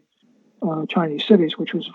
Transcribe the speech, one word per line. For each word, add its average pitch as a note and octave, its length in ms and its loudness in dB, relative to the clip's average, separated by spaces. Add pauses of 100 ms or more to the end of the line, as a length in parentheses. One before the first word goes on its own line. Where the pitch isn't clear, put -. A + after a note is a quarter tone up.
(680)
uh, D#3 200 -4
Chinese D#3 380 -2
cities, E3+ 320 4
which - 160 -6
was E3 220 -4